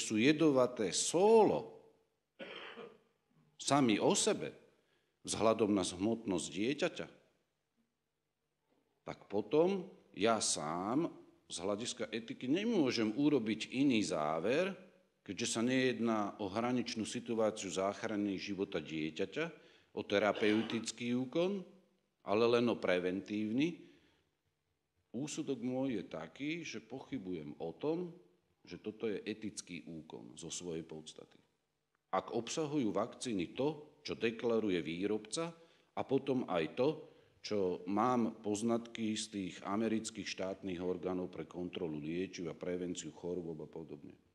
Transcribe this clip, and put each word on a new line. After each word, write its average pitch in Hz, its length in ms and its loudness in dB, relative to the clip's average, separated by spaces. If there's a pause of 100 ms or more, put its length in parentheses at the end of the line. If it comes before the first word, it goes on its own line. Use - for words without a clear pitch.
sú 110 160 0
jedovaté 131 800 4
solo, 190 800 4 (1800)
sami 131 420 4
o 160 160 4
sebe, 110 320 0 (800)
vzhľadom 107 440 4
na 98 120 4
hmotnosť 95 640 -2
dieťaťa, 101 580 -2 (2000)
tak 80 160 -10 (100)
potom 165 580 2 (300)
ja 107 240 4
sám 92 720 0 (360)
z - 140 -10
hľadiska 104 480 -4
etiky 117 400 -6
nemôžem 139 640 2
urobiť 127 640 2
iný 131 260 6
záver, 85 720 2 (500)
keďže 107 240 -4
sa 113 160 0
nejedná 117 800 2
o 95 80 -2
hraničnú 117 560 0
situáciu 110 640 0
záchrany 101 640 0
života 92 480 -2
dieťaťa, 78 640 -4 (500)
o 107 80 -2
terapeutický 110 1120 2
úkon, 170 480 0 (640)
ale 104 160 4 (160)
len 123 80 4
o 123 80 2
preventívny. 107 1040 0 (1400)
Úsudok 135 480 -4
môj 127 380 0
je - 80 -8
taký, 82 420 -6 (160)
že 107 160 -10
pochybujem 92 800 -8
o 82 160 -4
tom, 165 340 -4 (560)
že 85 140 -12
toto 107 260 -6
je 101 160 -4
etický 98 640 -10
úkon 76 480 -14
zo 78 160 -12
svojej 87 320 -6
podstaty. - 560 -16 (720)
Ak 95 240 -2
obsahujú 139 560 0
vakcíny 98 640 -2
to, 147 480 -4
čo - 160 -6
deklaruje 113 640 2
výrobca, 107 720 -4 (420)
a 101 60 -4
potom 135 480 0
aj 85 240 2
to, 131 160 2 (500)
čo 92 480 -2
mám 113 540 2
poznatky 113 720 -2
z 107 160 -4
tých 95 320 -6
amerických 107 640 -2
štátnych 95 560 -6
orgánov 90 480 -2
pre - 160 -10
kontrolu 85 560 -6
liečiv 87 480 -4
a 73 80 -8
prevenciu 90 560 -4
chorôb 85 480 -6
a 76 80 -10
podobne. 73 480 -12 (180)